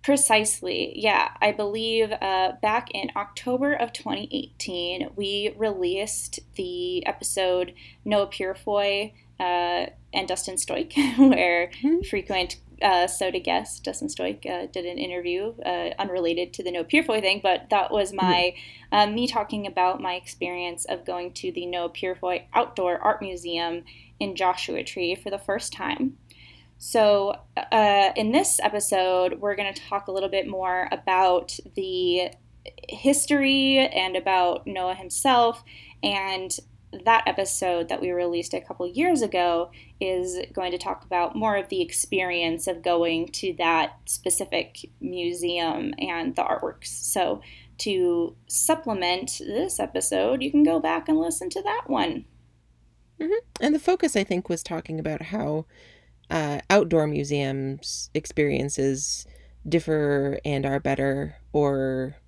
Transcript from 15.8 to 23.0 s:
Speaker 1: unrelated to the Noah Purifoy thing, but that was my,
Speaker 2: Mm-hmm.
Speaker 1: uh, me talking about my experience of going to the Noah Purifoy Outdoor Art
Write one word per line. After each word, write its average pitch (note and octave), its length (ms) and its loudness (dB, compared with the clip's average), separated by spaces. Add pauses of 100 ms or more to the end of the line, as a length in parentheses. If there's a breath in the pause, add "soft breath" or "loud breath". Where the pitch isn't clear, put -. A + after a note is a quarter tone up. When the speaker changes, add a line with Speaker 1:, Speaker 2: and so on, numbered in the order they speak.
Speaker 1:
unrelated F3+ 560 -2
to - 100 -10
the F3+ 60 -2
Noah F3 160 -4
Purifoy A#3 340 4
thing, G3 220 2
but - 300 2
that G3 180 4
was G3 240 0
my, F3+ 400 4 (400 loud breath)
Speaker 2:
Mm-hmm. G#3 160 6
Speaker 1:
uh, - 20 -4
me A#3+ 140 0
talking G#3+ 400 -2
about F#3 340 2
my F3+ 140 -4
experience F3 720 -6
of F3 180 -6
going F3+ 300 -6
to F#3 180 -6
the F3 140 -6
Noah F3 240 -4
Purifoy F3+ 540 -4 (100)
Outdoor F#3 460 0
Art G#3 240 0